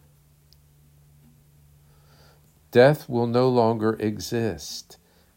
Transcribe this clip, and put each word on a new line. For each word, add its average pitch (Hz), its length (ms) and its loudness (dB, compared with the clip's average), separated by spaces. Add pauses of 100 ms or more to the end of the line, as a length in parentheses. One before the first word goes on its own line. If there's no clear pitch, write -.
(2750)
Death 135 360 4
will 120 200 -2
no 120 220 0
longer 113 500 0
exist. 107 1000 -8 (400)